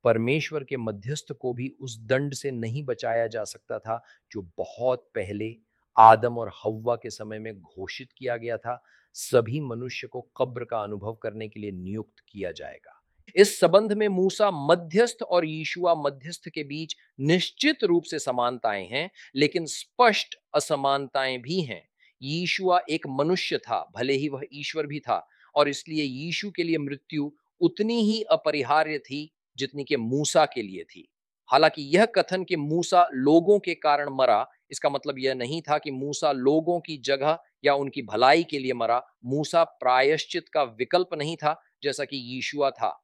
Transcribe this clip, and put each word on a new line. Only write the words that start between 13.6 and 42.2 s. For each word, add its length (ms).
में 140
मूसा 440
मध्यस्थ 720
और 220
यीशुआ 500
मध्यस्थ 540
के 140
बीच 320
निश्चित 640
रूप 200
से 160
समानताएं 680
हैं, 240
लेकिन 300
स्पष्ट 680
असमानताएं 880
भी 200
हैं। 260
यीशुआ 680
एक 180
मनुष्य 500
था, 380
भले 180
ही 160
वह 120
ईश्वर 320
भी 140
था, 280
और 140
इसलिए 340
यीशु 480
के 120
लिए 140
मृत्यु 540
उतनी 400
ही 220
अपरिहार्य 760
थी 340
जितनी 260
कि 120
मूसा 500
के 160
लिए 220
थी। 260
हालांकि 340
यह 240
कथन 380
कि 120
मूसा 580
लोगों 460
के 160
कारण 340
मरा, 400
इसका 180
मतलब 300
यह 140
नहीं 280
था 160
कि 140
मूसा 400
लोगों 480
की 180
जगह 420
या 80
उनकी 280
भलाई 420
के 160
लिए 140
मरा। 300
मूसा 380
प्रायश्चित 840
का 140
विकल्प 500
नहीं 240
था, 240
जैसा 220
कि 120
यीशुआ 520